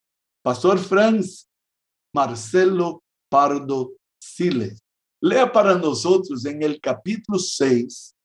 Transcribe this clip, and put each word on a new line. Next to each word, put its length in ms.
Pastor 340
Franz 680
Marcelo 880
Pardo 640
Siles, 560
lea 240
para 300
nós 280
outros 400
em 180
el 180
capítulo 580
seis, 760